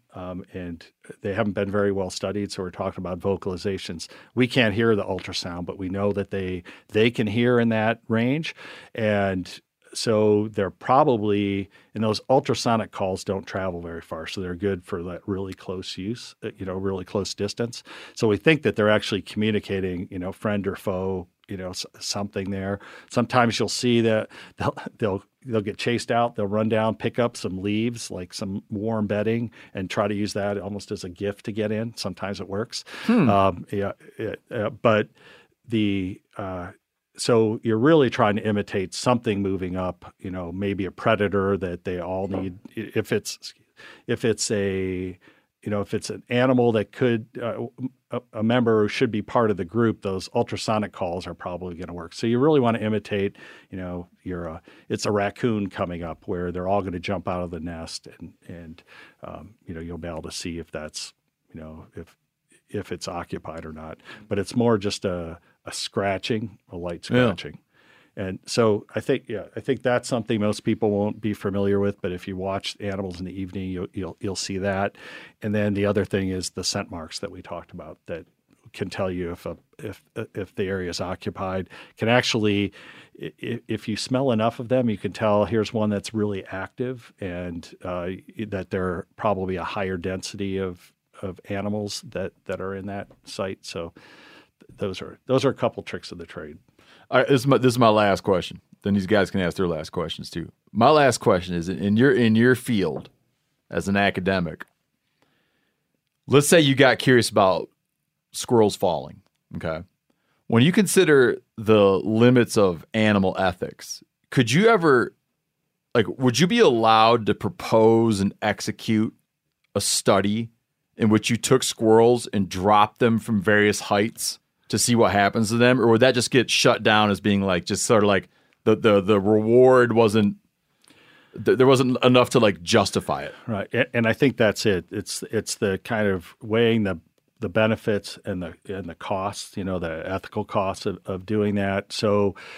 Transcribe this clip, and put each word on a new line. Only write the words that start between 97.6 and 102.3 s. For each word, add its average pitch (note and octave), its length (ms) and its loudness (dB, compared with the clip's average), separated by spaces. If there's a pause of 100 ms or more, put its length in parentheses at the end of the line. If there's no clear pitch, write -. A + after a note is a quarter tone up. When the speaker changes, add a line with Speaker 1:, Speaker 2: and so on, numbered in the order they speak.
Speaker 3:
is A#2+ 60 -6
my A#2 100 8
last G#2 320 4
question. - 400 -2 (220)
Then G2+ 100 0
these G2 120 0
guys G2 240 2
can G2 120 -2
ask E2+ 160 -2
their F#2 100 0
last D#2+ 220 -4
questions E2 400 -8
too. E2 200 -10 (220)
My A2+ 180 6
last D3 280 6
question F2+ 380 2
is, E2+ 120 -4
in G2+ 300 0
your, C3 160 6
in A2 220 4